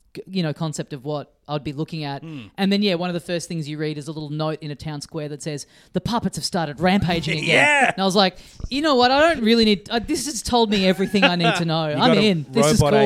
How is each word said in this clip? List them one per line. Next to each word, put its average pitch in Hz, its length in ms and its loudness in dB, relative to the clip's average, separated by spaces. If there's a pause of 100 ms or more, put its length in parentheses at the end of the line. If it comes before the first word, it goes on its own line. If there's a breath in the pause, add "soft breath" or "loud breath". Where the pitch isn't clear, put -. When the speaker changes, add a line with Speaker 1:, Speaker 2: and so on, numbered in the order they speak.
(140)
Speaker 1:
g-, - 120 -16
you 185 160 -4
know, 156 120 -2
concept 156 380 -8
of 131 120 -14
what 143 280 -6 (140)
I'd 147 180 -6
be 151 100 -8
looking 156 300 -8
at. 139 180 -10
Speaker 2:
Mm. 143 340 -16
Speaker 1:
And 196 160 0
then, 202 100 0
yeah, 202 120 2
one 175 160 -4
of 175 40 -6
the 170 60 -4
first 170 280 -6
things 160 200 -6
you 151 80 -8
read 151 220 -4
is 143 100 -12
a 160 40 -10
little 151 180 -10
note 156 320 -4
in 151 80 -10
a 147 40 -8
town 147 280 -10
square 151 260 -10
that 143 140 -12
says, 147 240 -8 (260 soft breath)
"The 185 80 0
puppets 208 360 0
have 151 80 -8
started 151 360 -4
rampaging 170 580 2
Speaker 3:
<laughs> 147 40 -4
Speaker 1:
again." - 60 -2
Speaker 3:
Yeah. 277 440 4
Speaker 1:
And - 80 -4
I 190 60 0
was 185 100 2
like, 185 220 2 (320 loud breath)
"You 262 100 -4
know 302 140 2
what? 247 160 4
I 277 100 4
don't 311 240 2
really 226 220 6
need, 208 240 0
uh, 226 80 -2
this 254 260 -4
has 262 160 -6
told 233 300 2
me 196 160 2
everything 185 360 2
I 180 140 2
need 175 200 2
to 175 100 0
know. 160 220 -2
Speaker 3:
<laughs> - 20 -4
You 147 60 -4
Speaker 1:
I'm - 180 4
Speaker 3:
got - 20 4
a - 60 4
Speaker 1:
in. 175 280 2
This 131 160 2
is - 140 4
Speaker 3:
robot 147 140 4
Speaker 1:
cool." 143 120 6